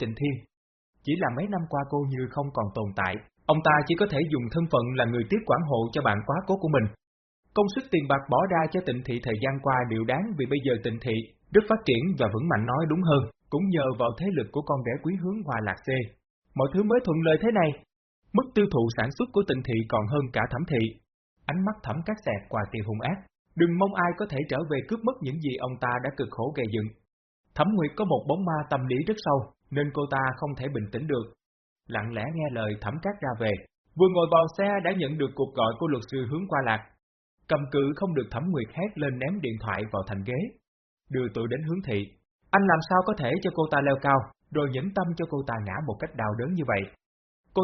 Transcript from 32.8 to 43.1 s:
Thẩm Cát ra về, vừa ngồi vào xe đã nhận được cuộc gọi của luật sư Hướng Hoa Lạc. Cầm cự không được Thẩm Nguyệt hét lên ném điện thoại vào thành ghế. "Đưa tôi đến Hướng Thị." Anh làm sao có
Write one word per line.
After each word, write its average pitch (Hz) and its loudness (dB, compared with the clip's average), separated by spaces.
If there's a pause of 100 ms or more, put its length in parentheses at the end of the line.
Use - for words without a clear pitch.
Thẩm 107 -4
Cát 202 -2
ra 143 -4 (120)
về, 107 2 (460)
vừa 185 8
ngồi 180 4
vào 165 8 (140)
xe 196 2 (160)
đã 170 2
nhận 156 -2
được 135 0
cuộc 135 -2
gọi 117 2
của 165 -2
luật 143 0
sư 139 -4 (120)
Hướng 175 -4
Hoa 143 0
Lạc. 110 0 (680)
Cầm 147 2 (100)
cự 143 2
không 180 -2
được 123 0
Thẩm 143 -2
Nguyệt 131 -2
hét 196 -4
lên 139 -2
ném 170 -4
điện 117 -4
thoại 104 -4 (100)
vào 98 -2
thành 101 -6
ghế. 123 -2 (680)
"Đưa 131 -2
tôi 117 -2
đến 135 -4
Hướng 165 -4
Thị." 104 -2 (440)
Anh 202 6
làm 175 6 (100)
sao 185 4
có 214 0